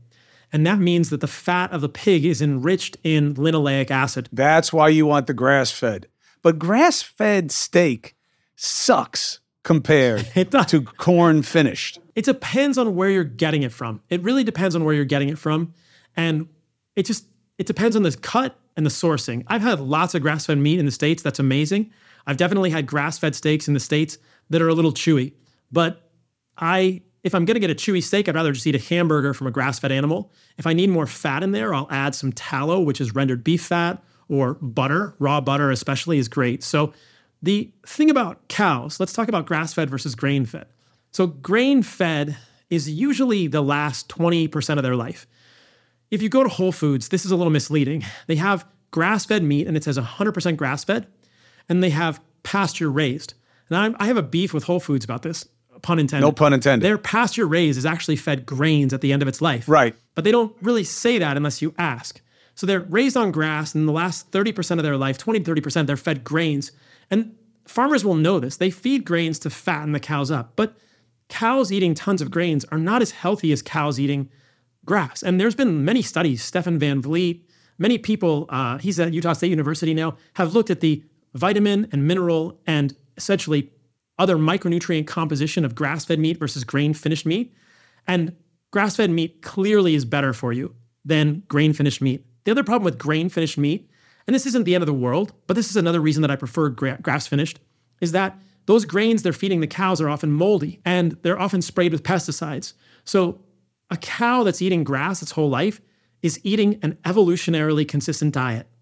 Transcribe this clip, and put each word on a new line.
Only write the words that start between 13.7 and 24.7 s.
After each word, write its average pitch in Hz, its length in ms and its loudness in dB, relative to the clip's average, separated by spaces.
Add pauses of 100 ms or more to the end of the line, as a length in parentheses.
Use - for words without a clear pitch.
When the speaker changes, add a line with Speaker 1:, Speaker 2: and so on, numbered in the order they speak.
Speaker 1:
from. 113 360 -8
It 180 140 -2
really 247 220 2
depends 185 300 0
on 165 100 0
where 156 80 2
you're 147 100 2
getting 139 260 0
it 151 80 -6
from. 160 360 -2 (420)
And 160 320 -2 (480)
it 190 100 0
just, - 220 -6 (300)
it 185 80 -4
depends 220 320 0
on 208 60 4
the 165 140 2
cut 254 400 -2 (180)
and 156 100 0
the 147 40 4
sourcing. 143 580 -2
I've 220 140 0
had 214 180 2
lots 151 360 0
of 165 60 0
grass-fed 151 360 0
meat 151 220 2
in 151 60 0
the 139 60 0
States. 160 320 0
That's - 160 -4
amazing. 147 520 0 (360)
I've 143 100 -2
definitely 185 320 2
had 156 180 -2
grass-fed 147 480 -2
steaks 151 320 0
in 147 60 2
the 135 60 2
States 151 380 -2 (320)
that 165 120 2
are 165 80 4
a 165 40 4